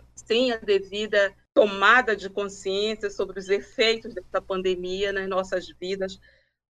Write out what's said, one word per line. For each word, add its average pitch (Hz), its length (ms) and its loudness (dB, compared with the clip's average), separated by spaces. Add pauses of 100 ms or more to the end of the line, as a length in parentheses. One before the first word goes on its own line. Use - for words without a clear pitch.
(140)
Sem 247 380 0
a 226 40 -4
devida 202 800 0 (180)
tomada 214 640 6
de 190 160 -8
consciência 202 800 -4
sobre 196 300 -6
os 185 80 -12
efeitos 220 640 -2
dessa 185 260 -6
pandemia 185 720 -2
nas 190 160 -4
nossas 185 380 -4 (140)
vidas, 190 400 -6 (500)